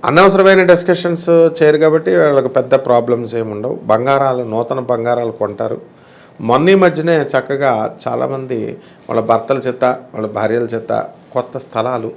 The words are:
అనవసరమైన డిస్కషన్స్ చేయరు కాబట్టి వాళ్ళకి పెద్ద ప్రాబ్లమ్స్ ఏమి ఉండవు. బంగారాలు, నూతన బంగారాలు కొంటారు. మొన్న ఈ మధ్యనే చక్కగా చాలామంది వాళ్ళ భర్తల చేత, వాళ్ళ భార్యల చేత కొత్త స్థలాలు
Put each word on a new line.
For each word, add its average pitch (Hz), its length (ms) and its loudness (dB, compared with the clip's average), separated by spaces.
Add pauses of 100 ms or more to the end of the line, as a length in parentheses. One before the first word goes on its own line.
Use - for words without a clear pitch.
అనవసరమైన 190 580 4
డిస్కషన్స్ 175 640 0
చేయరు 160 480 4
కాబట్టి 160 380 2
వాళ్ళకి 143 320 2
పెద్ద 127 280 0
ప్రాబ్లమ్స్ 117 600 0
ఏమి 110 160 -6
ఉండవు. 104 320 -8
బంగారాలు, 127 600 0
నూతన 120 360 -4
బంగారాలు 120 520 -2
కొంటారు. 107 500 -6 (600)
మొన్న 131 280 2
ఈ 196 60 6
మధ్యనే 170 420 2
చక్కగా 131 800 -2 (100)
చాలామంది 127 680 -6 (320)
వాళ్ళ 113 120 0
భర్తల 113 360 0
చేత, 127 260 -4
వాళ్ళ 123 440 -4
భార్యల 107 360 -2
చేత 110 440 -6 (260)
కొత్త 127 240 -6
స్థలాలు 117 600 -6